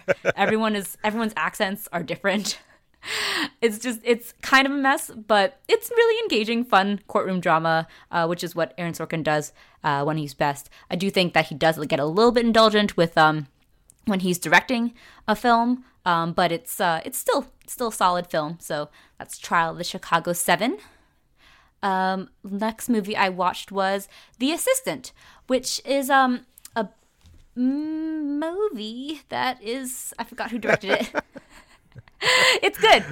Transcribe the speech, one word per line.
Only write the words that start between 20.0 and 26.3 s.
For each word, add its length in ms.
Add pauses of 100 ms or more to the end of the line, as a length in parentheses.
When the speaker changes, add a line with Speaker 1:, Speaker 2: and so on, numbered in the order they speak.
Speaker 2:
Seven. 420 (1080)
Um, 460 (160)
next 460
movie 260
I 140
watched 420
was 360 (300)
The 140
Assistant, 600 (340)
which 400
is, 240
um, 340 (320)